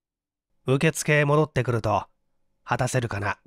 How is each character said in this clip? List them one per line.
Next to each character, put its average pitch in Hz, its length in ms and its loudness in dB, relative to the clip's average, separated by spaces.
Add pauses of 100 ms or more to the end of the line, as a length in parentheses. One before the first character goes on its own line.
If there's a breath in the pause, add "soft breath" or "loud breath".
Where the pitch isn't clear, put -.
(680)
受 139 240 2
付 151 300 0
へ 147 40 4
戻 151 200 2
っ 147 80 -12
て 131 100 0
く 120 100 -2
る 113 100 -2
と、 101 240 0 (580)
果 120 140 -2
た 127 100 0
せ 131 120 0
る 120 80 -6
か 101 120 -6
な、 101 260 -4